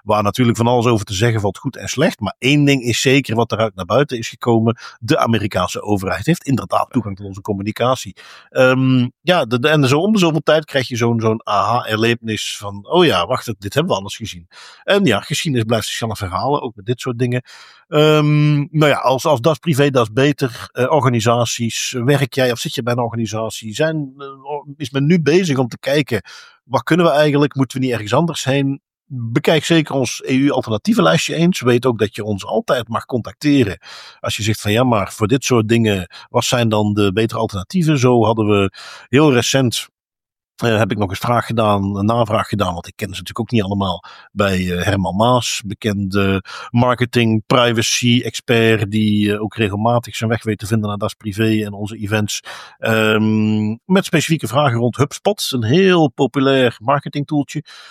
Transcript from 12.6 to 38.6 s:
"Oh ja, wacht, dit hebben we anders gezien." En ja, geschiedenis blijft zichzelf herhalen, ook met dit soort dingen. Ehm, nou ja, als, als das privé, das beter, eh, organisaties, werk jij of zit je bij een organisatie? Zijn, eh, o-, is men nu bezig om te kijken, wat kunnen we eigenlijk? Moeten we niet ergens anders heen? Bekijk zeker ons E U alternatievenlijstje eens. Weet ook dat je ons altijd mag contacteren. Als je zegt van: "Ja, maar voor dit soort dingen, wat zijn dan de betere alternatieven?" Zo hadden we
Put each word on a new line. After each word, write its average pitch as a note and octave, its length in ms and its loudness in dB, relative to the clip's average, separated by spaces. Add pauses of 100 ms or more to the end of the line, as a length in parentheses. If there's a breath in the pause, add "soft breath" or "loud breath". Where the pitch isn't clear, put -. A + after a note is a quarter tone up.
"Oh F3 180 4
ja, F#2 200 2
wacht, A#2 340 -4
dit G2+ 140 -10
hebben D#3 180 0
we G2+ 60 2
anders G2 180 -10
gezien." F2+ 320 -12 (360 loud breath)
En G3+ 220 2
ja, G2+ 140 2
geschiedenis B2+ 460 -2
blijft A#2+ 220 -2
zichzelf C#3+ 320 -6
herhalen, G#2 420 -2
ook B2+ 140 -10
met G2+ 100 -20
dit A#2+ 140 -4
soort A#2+ 200 -6
dingen. B2 220 -2 (460 loud breath)
Ehm, D3+ 680 4
nou D3 300 0
ja, C3+ 120 4
als, B2+ 280 0
als C#3+ 160 2
das D#3 160 2
privé, C#3+ 320 2
das A#2+ 220 0
beter, C3 600 0
eh, B2+ 200 -2
organisaties, A#2+ 1120 0
werk C#3 300 0
jij B2+ 180 2
of A#2 80 -4
zit - 160 -8
je C3 80 -4
bij A#2+ 100 -2
een A#2+ 60 -2
organisatie? A2 760 -6
Zijn, D3+ 440 -2
eh, C#3 100 -14
o-, C#3 380 -12 (120)
is C#3 120 -8
men C#3 160 0
nu F3 160 4
bezig D3+ 360 2
om B2+ 100 2
te - 120 -12
kijken, C3+ 420 -2 (420 loud breath)
wat B2 200 -2
kunnen E3+ 220 2
we D#3+ 60 4
eigenlijk? D3 440 2
Moeten C3+ 220 -2
we C3 80 -2
niet B2 80 0
ergens G#2+ 200 -4
anders D#3+ 300 0
heen? C#3 380 0 (240)
Bekijk C3+ 600 -2
zeker D#3 300 2
ons C3 300 -2
E C3+ 100 0
U C#3 160 2
alternatievenlijstje D#3 840 0
eens. E3+ 260 2
Weet B2 240 2
ook A#2 140 0
dat G#2 160 -2
je A2 80 -8
ons G#2 220 -6
altijd E3 420 -2
mag A#2 180 -6
contacteren. B2 760 0 (400 loud breath)
Als - 180 -6
je G#2+ 60 -6
zegt G#2+ 180 -2
van: G#2 100 -2
"Ja, A2+ 120 4
maar A2+ 280 0
voor - 160 -2
dit C3 160 0
soort A2+ 240 2
dingen, G#2+ 400 2 (220 loud breath)
wat A#2 140 -2
zijn A#2+ 260 0
dan G#2+ 240 2
de G2+ 200 2
betere A2+ 260 -2
alternatieven?" C#3+ 600 -2
Zo B2 240 4
hadden G#2+ 240 2
we G2+ 240 2 (360 loud breath)